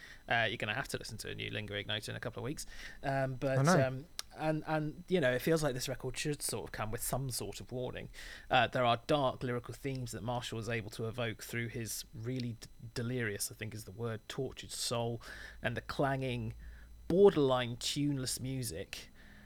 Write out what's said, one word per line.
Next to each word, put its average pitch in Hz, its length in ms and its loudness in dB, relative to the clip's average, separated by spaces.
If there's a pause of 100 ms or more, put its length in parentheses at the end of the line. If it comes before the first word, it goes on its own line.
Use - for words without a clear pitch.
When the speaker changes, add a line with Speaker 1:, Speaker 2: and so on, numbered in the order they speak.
(300)
Speaker 1:
Uh, 117 180 4
you're 113 80 0
gonna 107 180 -4
have 139 140 -4
to - 100 -4
listen - 200 -8
to - 120 -8
a 101 60 -6
new 107 160 -4
Lingua 107 240 -4
Ignota 107 360 -4
in 110 40 -6
a 110 60 -6
couple - 180 -6
of 113 60 -6
weeks. - 200 -6 (380)
Um, 135 320 0
but, 135 240 2
Speaker 2:
I - 40 6
know. 151 240 8
Speaker 1:
um, 131 180 -6 (340)
and, 156 280 0
and, 156 420 -2
you 180 100 4
know, 127 140 6
it 127 80 2
feels 160 220 4
like 135 100 2
this 123 160 -2
record 127 280 -4
should 147 240 -2
sort 104 220 -2
of - 80 -8
come 110 180 -2
with 113 140 -2
some 131 260 0
sort 107 300 -4
of - 140 -10
warning. 123 340 -4 (420)
Uh, 120 180 8
there 127 180 2
are 120 200 6
dark 143 380 2
lyrical 123 300 -2
themes 127 400 -4
that 95 100 -6
Marshall 120 340 -2
was 113 120 -4
able 113 220 -2
to 113 160 -4
evoke 117 360 -2
through 117 240 -2
his 113 460 -4
really 120 400 -2
d-, - 140 -12 (260)
delirious, 120 580 -2
I 113 40 -12
think 107 200 -6
is 110 80 -6
the 107 80 -12
word, 113 380 -4
tortured - 420 -6
soul, 117 500 -2 (400)
and 120 140 0
the 127 60 -2
clanging, 131 720 0 (560)
borderline 135 680 8
tuneless 143 640 0
music 120 680 -6 (360)